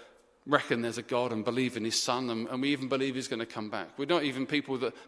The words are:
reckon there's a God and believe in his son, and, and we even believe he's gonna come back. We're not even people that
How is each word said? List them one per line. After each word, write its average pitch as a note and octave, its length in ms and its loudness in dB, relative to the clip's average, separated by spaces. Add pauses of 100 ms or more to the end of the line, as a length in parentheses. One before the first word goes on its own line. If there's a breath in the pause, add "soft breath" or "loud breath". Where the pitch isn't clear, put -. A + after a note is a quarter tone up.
(460 loud breath)
reckon C3+ 360 4
there's A#2 180 -2
a A#2 40 -6
God B2 280 0
and A2 120 -2
believe A#2+ 320 2
in A2 80 -2
his A2 160 0
son, B2+ 300 0
and, A2+ 180 -2
and B2+ 140 -4
we C#3 80 2
even C3+ 180 0
believe C3+ 280 0
he's C3 120 -4
gonna A2+ 180 -4
come A2 240 -6
back. G2+ 280 -6
We're C#3 80 -2
not D#3+ 180 4
even C3 220 0
people C#3 340 -2
that A#2+ 140 -2 (140 loud breath)